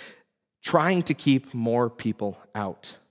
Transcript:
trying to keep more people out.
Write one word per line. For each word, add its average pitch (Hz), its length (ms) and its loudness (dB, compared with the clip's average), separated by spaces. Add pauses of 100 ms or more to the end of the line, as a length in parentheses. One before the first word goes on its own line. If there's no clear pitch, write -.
(600)
trying 175 420 2
to 160 100 0
keep 135 400 2
more 117 360 0
people 104 480 -6 (160)
out. - 440 -8 (140)